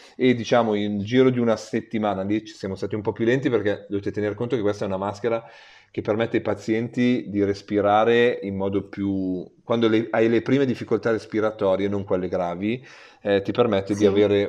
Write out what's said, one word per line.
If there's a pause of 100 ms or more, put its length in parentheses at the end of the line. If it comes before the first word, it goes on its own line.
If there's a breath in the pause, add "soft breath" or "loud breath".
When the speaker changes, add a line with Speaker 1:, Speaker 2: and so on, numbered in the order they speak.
(160 loud breath)
Speaker 1:
e,
diciamo,
in
giro
di
una
settimana
lì
ci
siamo
stati
un
po'
più
lenti
perché
dovete
tener
conto
che
questa
è
una
maschera (460 loud breath)
che
permette
ai
pazienti
di
respirare
in
modo
più, (200)
quando
le...
hai
le
prime
difficoltà
respiratorie,
non
quelle
gravi, (380 loud breath)
eh,
ti
permette
di
Speaker 2:
Sì.
Speaker 1:
avere